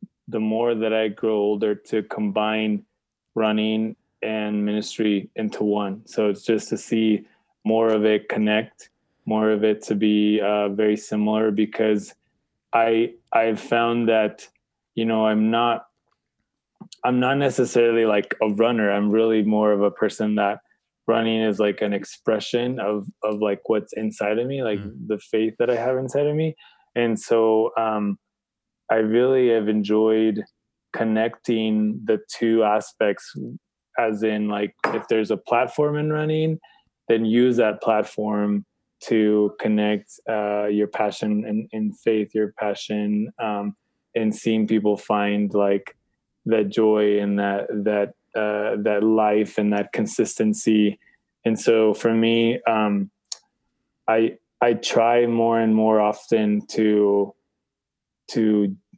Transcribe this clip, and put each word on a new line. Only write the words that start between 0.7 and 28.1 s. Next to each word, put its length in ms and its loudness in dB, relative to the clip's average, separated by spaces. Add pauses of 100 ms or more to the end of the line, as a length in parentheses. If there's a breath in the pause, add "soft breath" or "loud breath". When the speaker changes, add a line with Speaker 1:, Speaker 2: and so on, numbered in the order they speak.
Speaker 1:
that 200 -2
I 160 0
grow 260 -2
older, 400 0
to 260 -4
combine 840 -2 (500)
running 600 0 (280)
and 420 -4
ministry 680 -2
into 280 -4
one. 440 -2
So 220 -2
it's 140 -4
just 260 -2
to 80 -6
see 500 0 (360 soft breath)
more 260 2
of 140 2
it 260 2
connect, 600 -2 (360)
more 260 0
of 120 0
it 200 0
to 120 -2
be, 460 2
uh, 280 0
very 280 0
similar, 540 -2
because 640 -2 (580)
I, 400 2 (180)
I've 280 2
found 500 0
that, 380 0 (480)
you 100 -2
know, 220 2
I'm 240 2
not, 360 0 (1160)
I'm 160 2
not 180 2
necessarily, 680 2
like, 360 0
a 80 0
runner. 420 2
I'm 200 0
really 320 2
more 280 2
of 100 2
a 100 2
person 440 -2
that 240 0 (480)
running 340 2
is, 180 0
like, 220 0
an 120 -2
expression 880 -4
of, 280 -4 (160)
of, 180 -2
like, 260 -2
what's 260 -2
inside 460 -4
of 80 -2
me, 160 -6
like, 160 -2
Speaker 2:
Mm. 280 -12
Speaker 1:
the 120 -2
faith 400 -2
that 100 0
I 60 2
have 220 -2
inside 300 -2
of 80 -2
me. 200 -2 (400 soft breath)
And 240 0
so, 580 2
um, 420 -2 (680)